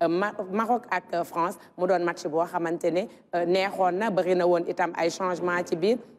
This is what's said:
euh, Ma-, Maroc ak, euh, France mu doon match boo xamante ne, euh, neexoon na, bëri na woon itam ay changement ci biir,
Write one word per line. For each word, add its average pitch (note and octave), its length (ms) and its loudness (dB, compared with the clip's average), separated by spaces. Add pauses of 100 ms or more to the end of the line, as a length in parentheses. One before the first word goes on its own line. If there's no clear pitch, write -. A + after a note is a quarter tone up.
euh, E3+ 60 4
Ma-, G3 260 0 (180)
Maroc A3+ 380 0
ak, F3+ 140 -2 (100)
euh, E3+ 100 0
France E3+ 320 -2 (220)
mu F3+ 80 0
doon F3+ 180 4
match E3+ 220 -2
boo E3 180 0
xamante E3+ 480 -2
ne, F#3+ 140 0 (280)
euh, F3 120 0
neexoon F#3+ 460 2
na, G#3+ 180 0
bëri F3+ 260 2
na F3 100 2
woon F3 220 4
itam F3 260 -2
ay E3+ 140 0
changement F3 560 -2
ci F3+ 100 -6
biir, G3 220 2 (220)